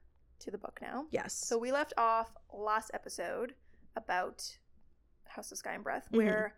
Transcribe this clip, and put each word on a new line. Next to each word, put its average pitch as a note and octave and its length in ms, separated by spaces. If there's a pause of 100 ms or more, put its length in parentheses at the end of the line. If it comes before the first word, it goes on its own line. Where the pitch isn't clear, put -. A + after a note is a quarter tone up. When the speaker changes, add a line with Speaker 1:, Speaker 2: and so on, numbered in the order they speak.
(400)
Speaker 1:
to - 100
the G3+ 80
book - 240
now. C#4 280
Speaker 2:
Yes. - 220
Speaker 1:
So - 240
we A#3+ 160
left D4 240
off A3+ 400 (160)
last G#3+ 400
episode G3 600 (420)
about - 600 (680)
House - 280
of G3 60
Sky - 140
and G3 100
Breath, - 260
Speaker 2:
Mm-hmm. A3 100
Speaker 1:
where G#3+ 400